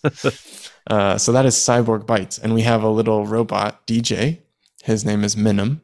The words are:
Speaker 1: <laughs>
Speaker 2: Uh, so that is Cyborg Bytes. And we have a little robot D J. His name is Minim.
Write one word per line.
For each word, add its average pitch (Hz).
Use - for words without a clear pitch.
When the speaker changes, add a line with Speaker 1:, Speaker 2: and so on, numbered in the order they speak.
Speaker 1:
<laughs> -
Speaker 2:
Uh, 101
so -
that 131
is 123
Cyborg 113
Bytes. 104
And 113
we 113
have 113
a 110
little 110
robot 104
D 117
J. 123
His 110
name 104
is 104
Minim. 107